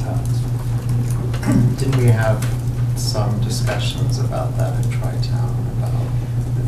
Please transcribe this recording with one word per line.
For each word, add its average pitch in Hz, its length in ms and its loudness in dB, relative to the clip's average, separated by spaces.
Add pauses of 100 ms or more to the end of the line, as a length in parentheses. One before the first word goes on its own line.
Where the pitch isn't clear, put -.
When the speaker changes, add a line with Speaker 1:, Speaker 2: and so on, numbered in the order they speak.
Speaker 1:
towns. - 360 0 (1000)
Speaker 2:
<clears throat> - 380 4
Didn't 131 180 2
we 123 80 4
have 110 380 4 (540)
some - 440 0
discussions - 760 0
about 123 380 -2
that 120 260 0
in - 80 0
Tri-Town, - 840 -2
about - 300 -2 (600)